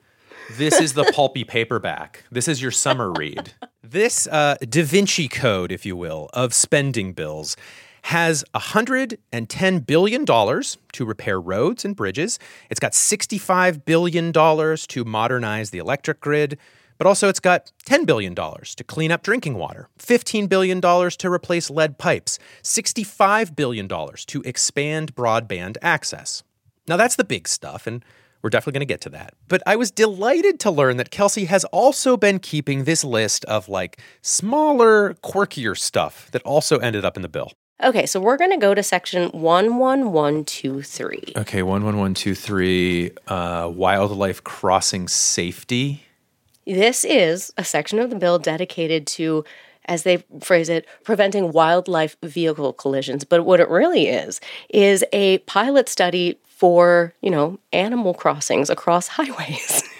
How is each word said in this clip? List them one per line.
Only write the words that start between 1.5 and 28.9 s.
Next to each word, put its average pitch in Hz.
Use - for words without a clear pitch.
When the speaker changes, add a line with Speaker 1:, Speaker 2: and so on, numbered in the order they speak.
Speaker 1:
This 120
is 139
your 131
summer 127
read. 78
This, 185
uh, 147
Da 156
Vinci 180
Code, 95
if 87
you 92
will, 78
of 123
spending 123
bills 78
has 165
a -
hundred 240
and 117
ten 185
billion 202
dollars 127
to 127
repair 104
roads 104
and 202
bridges. 117
It's -
got -
sixty-five 185
billion 170
dollars 156
to 123
modernize 110
the 90
electric 131
grid, 147
but -
also 196
it's -
got 180
ten 294
billion 104
dollars 80
to -
clean 160
up 170
drinking 202
water, -
fifteen 214
billion 190
dollars 180
to 185
replace 170
lead 151
pipes, -
sixty-five 208
billion 120
dollars 80
to -
expand 147
broadband 110
access. -
Now, 170
that's 233
the 240
big 104
stuff, -
and 120
we're 110
definitely 120
gonna 139
get 104